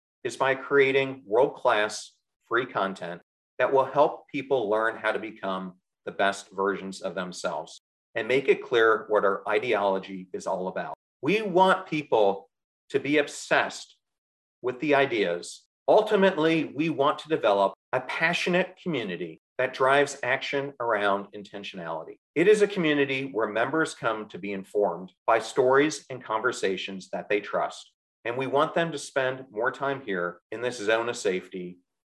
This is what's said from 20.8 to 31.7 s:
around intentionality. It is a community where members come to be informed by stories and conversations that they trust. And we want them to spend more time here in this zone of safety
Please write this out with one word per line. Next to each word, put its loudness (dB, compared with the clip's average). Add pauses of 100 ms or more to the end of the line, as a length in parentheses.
around 0
intentionality. -12 (200)
It 4
is 8
a 4
community 0
where -2
members -2
come -4
to -14
be -8
informed -2 (140)
by 4
stories 2
and -12
conversations -4
that -8
they 2
trust. -6 (340)
And -4
we -4
want 2
them 0
to -8
spend -4
more -2
time -4
here -4 (120)
in -10
this -4
zone 0
of -4
safety -6 (380)